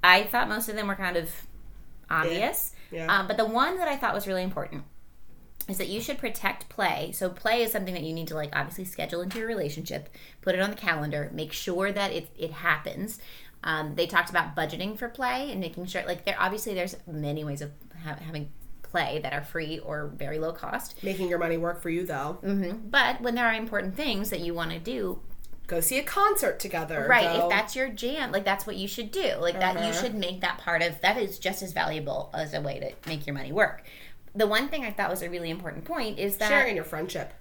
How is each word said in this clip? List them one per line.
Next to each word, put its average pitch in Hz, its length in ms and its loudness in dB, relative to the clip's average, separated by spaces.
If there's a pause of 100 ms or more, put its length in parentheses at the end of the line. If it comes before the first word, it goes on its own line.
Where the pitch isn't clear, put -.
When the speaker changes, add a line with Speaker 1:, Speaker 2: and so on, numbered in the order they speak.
Speaker 1:
I 180 200 10
thought 240 240 2
most 226 200 0
of 214 80 -2
them 208 100 0
were 196 80 0
kind 180 220 0
of 165 80 2
Speaker 2:
Yeah. - 960 -6
Speaker 1:
obvious. 180 520 2 (200)
Speaker 2:
Yeah. 165 200 -4
Speaker 1:
Um, 190 140 6
but 202 120 2
the 220 80 6
one 269 320 2
that 339 100 2
I 285 80 0
thought 240 180 2
was 202 140 -2
really 185 160 2
important 147 400 -4 (840)
is 190 100 -4
that 185 100 -2
you 202 120 -2
should 262 180 -2
protect - 500 -2
play. 160 440 0
So 185 160 0
play 220 340 4
is 226 100 2
something 185 220 0
that 160 100 -2
you 160 80 -2
need 160 160 -4
to, 156 80 -4
like, 147 180 -4
obviously 147 300 0
schedule 170 380 -4
into 196 160 -4
your 226 100 -2
relationship, 151 600 -2 (340)
put 185 120 2
it 185 60 2
on 202 100 2
the 208 60 -6
calendar, 151 580 0
make 151 180 -4
sure 190 380 0
that 196 220 0
it, - 160 -4 (100)
it 160 140 -4
happens. 165 680 0 (460)
Um, 156 320 0
they 175 100 4
talked 175 240 4
about 160 240 2
budgeting 175 420 -2
for 233 120 -4
play 254 420 -2
and 190 100 -4
making 175 260 -4
sure, 185 200 -4
like, 180 180 -4
there, 196 140 0
obviously 202 360 0
there's 180 200 -2 (140)
many 151 340 -2
ways 143 200 -4
of 143 100 -8 (320)
ha-, 147 200 -6
having 151 260 -6 (320)
play 156 420 0
that 131 80 -2
are 147 100 -2
free 160 380 -4
or 151 340 -4
very 156 240 -4
low 160 140 -2
cost. - 500 -6
Speaker 2:
Making 190 260 -2
your 175 120 2
money 165 160 2
work 170 260 0
for 175 80 -2
you, 175 160 0
though. 151 380 -4
Speaker 1:
Mm-hmm. 196 460 0
But 269 320 4
when 240 120 2
there 240 120 4
are 226 80 4
important 202 420 -2
things 220 340 0
that 180 100 -2
you 170 140 0
wanna 165 240 0
do, 190 420 -2 (480)
Speaker 2:
Go 170 120 2
see 262 180 4
a 285 60 0
concert 403 560 4
together. 156 500 0
Speaker 1:
Right, 233 140 10
Speaker 2:
Go 170 220 4
Speaker 1:
if 180 40 4
that's 214 240 4
your 262 140 2
jam, 247 420 -2
like, 196 140 0
that's 196 240 2
what - 80 -4
you 190 100 -2
should 208 240 -4
do. 359 300 2
Like, 175 180 2
that, 190 160 4
you - 60 0 (100)
Speaker 2:
Uh-huh. - 100 0
Speaker 1:
should 240 140 0
make 185 280 -2
that 175 160 0
part 170 220 2
of, 170 200 2
that 208 160 6
is 208 240 0
just 196 200 0
as 185 120 -6
valuable 156 600 0
as 151 200 -2
a 147 60 0
way 139 180 -4
to 135 300 -8
make 156 180 -4
your 143 80 -2
money 135 160 -4
work. 190 320 4 (500)
The 214 140 4
one 226 220 4
thing 294 160 -2
I 208 80 -4
thought 196 180 0
was 185 120 -2
a 170 60 -4
really 170 220 -4
important 170 340 -6
point 240 360 -2
is 196 160 2
that 214 140 2
Speaker 2:
Sharing 269 200 6
in 196 60 0
your 160 80 -2
friendship. 160 560 -4